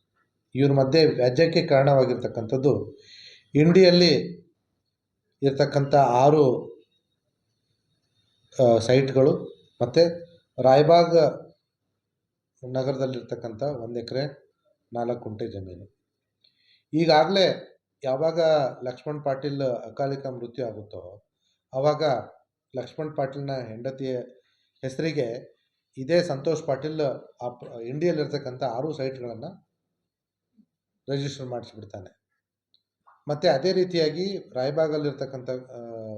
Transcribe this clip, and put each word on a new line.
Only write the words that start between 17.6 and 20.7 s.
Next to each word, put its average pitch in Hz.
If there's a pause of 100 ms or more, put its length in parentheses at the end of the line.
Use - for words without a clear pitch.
ಯಾವಾಗ 156 (440)
ಲಕ್ಷ್ಮಣ್ 147
ಪಾಟೀಲ್ 139
ಅಕಾಲಿಕ 131
ಮೃತ್ಯು 120
ಆಗುತ್ತೋ, 101 (460)